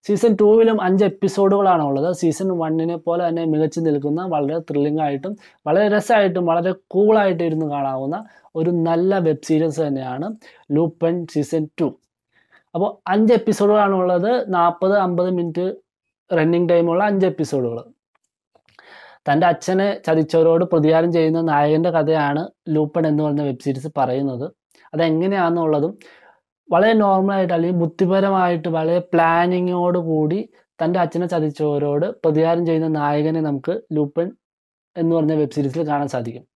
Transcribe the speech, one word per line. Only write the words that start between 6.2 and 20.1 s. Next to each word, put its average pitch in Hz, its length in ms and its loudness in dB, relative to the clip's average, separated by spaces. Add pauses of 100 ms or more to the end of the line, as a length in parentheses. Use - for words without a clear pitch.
വളരെ 170 260 0 (160)
കൂളായിട്ട് 196 560 2
ഇരുന്ന് 156 220 -2
കാണാവുന്ന 139 500 -4 (380)
ഒരു 160 160 0 (120)
നല്ല 175 360 0
വെബ് 156 280 -2
സീരീസ് 156 340 0
തന്നെയാണ് 135 460 -6 (440)
ലൂപ്പൺ 165 440 0 (120)
സീസൺ 156 360 -4 (140)
ടു. 151 120 0 (880)
അപ്പോൾ 180 160 -2 (160)
അഞ്ച് 214 280 4
എപ്പിസോഡുകളാണ് 208 600 2
ഉള്ളത്. 180 360 0 (180)
നാൽപത് 185 500 0
അമ്പത് 180 320 0
മിനിറ്റ് 175 360 -4 (640)
റണ്ണിങ് 170 380 2
ടൈമുള്ള 170 360 2
അഞ്ച് 196 220 0
എപ്പിസോഡുകൾ. 131 520 -4 (1500)
തൻ്റെ 151 220 2
അച്ഛനെ 185 420 0 (160)
ചതിച്ചവരോട് 160 600 2